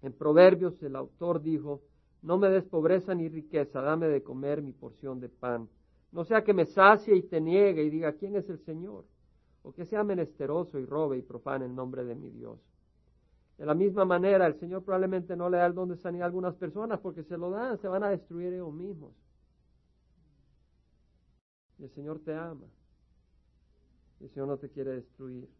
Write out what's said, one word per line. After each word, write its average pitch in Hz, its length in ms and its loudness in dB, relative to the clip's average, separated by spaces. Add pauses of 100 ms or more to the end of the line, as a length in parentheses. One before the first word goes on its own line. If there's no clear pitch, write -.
En 135 120 -12
Proverbios 170 680 6
el 135 140 -8
autor 160 460 -4
dijo, 147 400 -4 (400)
"No 170 160 0
me 202 100 4
des 190 160 4
pobreza 180 500 2
ni 165 140 -2
riqueza, 151 540 -4
dame 160 260 0
de 143 140 2
comer 143 400 -6
mi 135 100 -10
porción 127 460 -14
de 123 100 -14
pan. 120 400 -6 (420)
No 170 140 -6
sea 214 200 2
que 214 100 6
me 170 120 4
sacie 202 500 8
y 180 60 4
te 165 180 -2
niegue 170 440 4
y 151 60 2
diga, 156 220 0
'¿Quién 196 240 -6
es 190 120 -4
el 165 120 -10
Señor?' 180 440 -12 (580)
O - 100 -18
que 175 120 -12
sea 208 200 -2
menesteroso 160 760 -4
y 127 80 -6
robe 139 320 -2
y - 40 -8
profane 131 440 -6
el 123 80 -10
nombre 127 300 -8
de 120 100 -8
mi 147 160 -14
Dios." 113 280 -16 (1000)
De 147 80 -8
la 151 80 2
misma 190 300 2
manera, 185 420 4
el 151 80 2
Señor 180 280 -10
probablemente 185 540 -2
no 175 120 -4
le 180 100 2
da 175 80 6
el 175 80 2
don 185 140 -4
de 175 80 -8
sanidad 180 280 -6
a - 20 0
algunas 180 300 -4
personas 196 440 -6
porque 165 220 -10
se 175 140 -10
lo 175 140 -6
dan, 220 280 -6
se - 80 -10
van 190 160 -2
a 208 60 0
destruir 180 440 -4
ellos 180 200 -8
mismos. 165 420 -14 (2750)
Y 151 60 -16
el 131 60 -16
Señor 151 300 -12
te 156 140 -10
ama. 165 320 -14 (1500)
Y 135 60 -20
el 139 60 -20
Señor 139 180 -8
no 139 80 -4
te 139 120 -14
quiere 135 240 -8
destruir. 127 560 -14 (120)